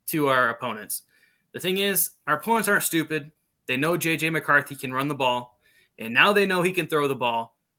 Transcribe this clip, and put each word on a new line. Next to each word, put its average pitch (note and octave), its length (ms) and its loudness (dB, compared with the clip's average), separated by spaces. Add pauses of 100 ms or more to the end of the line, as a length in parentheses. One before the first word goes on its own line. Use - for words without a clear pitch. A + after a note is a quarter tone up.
to D3 200 0
our B2+ 220 4
opponents. G#2+ 540 -8 (500)
The - 60 -10
thing F#3 180 -2
is, G3 340 0 (140)
our D3 120 0
opponents G#3+ 300 0
aren't G3 160 2
stupid. D#3 480 -2 (360)
They B2+ 100 -2
know D#3+ 180 0
J E3 220 -2
J D#3+ 120 0
McCarthy D3 460 2
can C3 160 -8
run C3+ 160 -2
the D3 80 -4
ball, B2 440 -2 (380)
and A2 160 -8
now E3+ 200 6
they G3+ 120 4
know F#3 160 0
he F3+ 120 0
can E3+ 140 -2
throw D3 200 2
the C3+ 80 -2
ball. A#2 420 -2 (220)